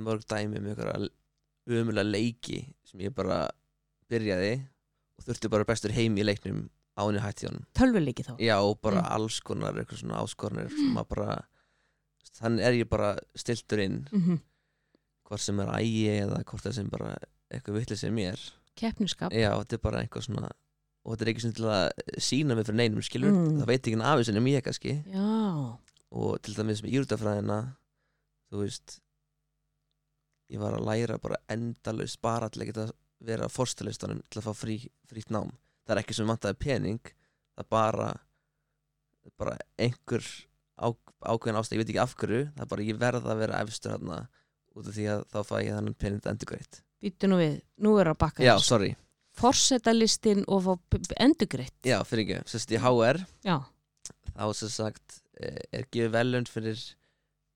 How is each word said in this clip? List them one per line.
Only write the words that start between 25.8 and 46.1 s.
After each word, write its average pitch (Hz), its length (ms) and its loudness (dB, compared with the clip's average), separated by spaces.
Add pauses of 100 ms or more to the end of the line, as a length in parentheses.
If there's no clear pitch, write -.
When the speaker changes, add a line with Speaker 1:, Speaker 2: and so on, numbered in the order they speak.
Speaker 1:
Og 110 300 -2
til 104 140 -10
dæmis 107 260 0
með 107 100 -4
íþróttafræðina, 107 840 0 (760)
þú 101 120 -8
veist, - 360 -10 (1500)
ég 117 80 -8
var 107 140 -2
að 113 120 -2
læra 113 360 -2
bara - 160 -4 (120)
endalaust 113 720 -6
bara 113 280 -2
til 110 140 -10
að - 100 -4
geta 110 180 -6 (300)
vera 113 240 -4
á - 40 -6
forsetalistanum 110 800 -4
til 107 120 -8
að - 20 -14
fá 107 100 -4
frí-, 113 360 -6 (180)
frítt 110 240 -14
nám. 107 220 -4 (340)
Það 107 100 2
er 107 60 0
ekki - 100 -8
sem 107 140 0
vantaði 107 320 0
pening, 117 420 -2
það - 580 -20
er 101 100 -10
bara, 110 520 0 (1160)
bara - 200 -4 (220)
einhver 117 440 0 (560)
á-, 117 160 -2 (280)
ákveðin 113 360 0
ástæða, 113 140 -4
ég 107 40 0
veit 110 120 0
ekki 95 120 0
af 127 140 0
hverju, 123 380 -2
það 135 80 -12
er 117 40 -6
bara 110 180 -4
ég 110 140 -2
verð 123 280 0
að 110 140 0
vera 110 240 -2
efstur 107 340 -6
þarna 101 300 -8 (480)
út 101 120 -12
af 101 80 -8
því 107 120 -4
að 104 200 -2
þá 104 180 -6
fæ 107 180 -4
ég 107 120 -2
þannig 107 220 -4
pening 101 240 -2